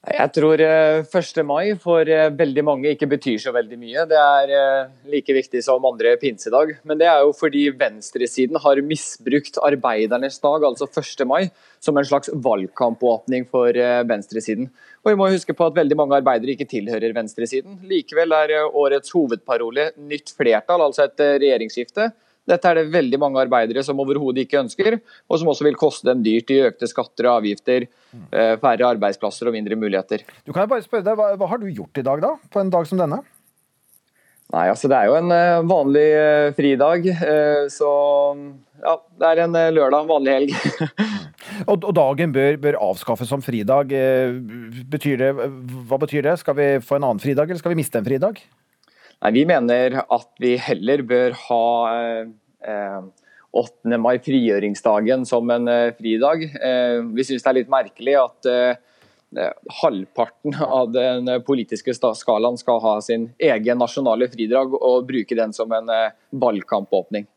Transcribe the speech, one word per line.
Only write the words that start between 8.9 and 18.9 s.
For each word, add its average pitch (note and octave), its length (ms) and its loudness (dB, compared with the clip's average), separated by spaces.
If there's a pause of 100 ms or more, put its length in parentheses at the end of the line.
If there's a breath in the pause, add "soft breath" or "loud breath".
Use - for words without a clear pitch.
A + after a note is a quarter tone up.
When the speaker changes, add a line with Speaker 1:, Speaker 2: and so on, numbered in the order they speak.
Speaker 1:
arbeidernes B2 800 0
dag, D3 240 2
altså C3+ 240 -2
første - 400 -8
mai, F3 220 0 (280 soft breath)
som D3 220 -2
en C#3 80 -4
slags - 240 -2
valgkampåpning A#2+ 1200 -2
for, B2 160 2
eh, B2 320 2
venstresiden. A2 680 -4 (340 soft breath)
Og G#3+ 60 4
vi G3+ 100 2
må F#3+ 80 2
huske F3+ 240 -2
på E3+ 160 2
at D3+ 80 -2
veldig D3+ 180 2
mange C#3 220 2
arbeidere B2+ 400 0
ikke C#3+ 160 -6
tilhører A2+ 400 -4
venstresiden. A#2 720 -6
Likevel E3 480 0
er, D#3 240 2
eh, D3+ 160 -2
årets C#3 400 0